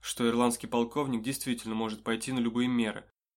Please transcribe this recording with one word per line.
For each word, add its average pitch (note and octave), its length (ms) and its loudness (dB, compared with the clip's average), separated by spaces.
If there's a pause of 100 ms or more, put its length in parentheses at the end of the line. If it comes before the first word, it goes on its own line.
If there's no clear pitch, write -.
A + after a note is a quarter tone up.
что - 260 -2
ирландский A#2 400 2
полковник A#2+ 560 0
действительно A#2+ 520 -4
может A2 280 -2
пойти A2+ 300 -2
на C3 60 0
любые A#2+ 300 2
меры, A#2+ 400 0 (280)